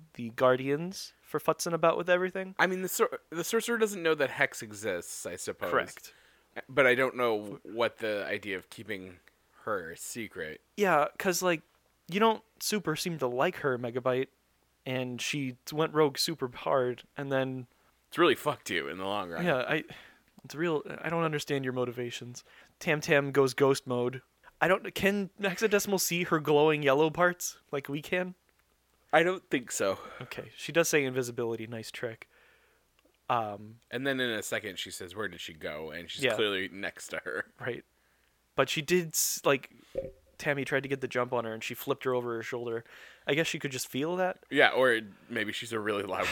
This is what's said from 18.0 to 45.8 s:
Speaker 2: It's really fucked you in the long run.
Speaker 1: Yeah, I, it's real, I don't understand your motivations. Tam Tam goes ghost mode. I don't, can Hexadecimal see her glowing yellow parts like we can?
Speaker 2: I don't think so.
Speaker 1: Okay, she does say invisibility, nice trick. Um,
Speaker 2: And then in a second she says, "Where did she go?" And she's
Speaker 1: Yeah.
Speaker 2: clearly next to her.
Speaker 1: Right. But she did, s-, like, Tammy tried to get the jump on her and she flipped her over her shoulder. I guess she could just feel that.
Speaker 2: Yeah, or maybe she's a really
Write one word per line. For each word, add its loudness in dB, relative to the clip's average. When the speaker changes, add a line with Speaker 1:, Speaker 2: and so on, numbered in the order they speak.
Speaker 2:
It's -14
really 6
fucked -4
you 0
in -8
the -4
long -2
run. -4
Speaker 1:
Yeah, 2
I, 0
it's -14
real, 0
I -4
don't 0
understand 0
your 0
motivations. -4
Tam 0
Tam 4
goes 6
ghost 4
mode. -2
I 6
don't, 0
can 0
Hexadecimal 2
see 0
her 2
glowing 6
yellow 6
parts 0
like -4
we -4
can? -4
Speaker 2:
I 8
don't 0
think -2
so. 2
Speaker 1:
Okay, -12
she -10
does 4
say 4
invisibility, -2
nice -10
trick. -10
Um, -2
Speaker 2:
And -6
then 0
in 0
a -2
second -6
she -8
says, -12
"Where -4
did -12
she -12
go?" -8
And -10
she's -8
Speaker 1:
Yeah. 4
Speaker 2:
clearly 0
next -10
to -6
her. -6
Speaker 1:
Right. -8
But 2
she -2
did, 2
s-, -2
like, 2
Tammy -2
tried 0
to -6
get -2
the -4
jump -2
on 0
her -6
and -10
she -6
flipped -4
her 0
over -2
her -6
shoulder. -6
I 2
guess 2
she -4
could -4
just -6
feel -2
that. -2
Speaker 2:
Yeah, 6
or 6
maybe -4
she's -8
a -2
really 0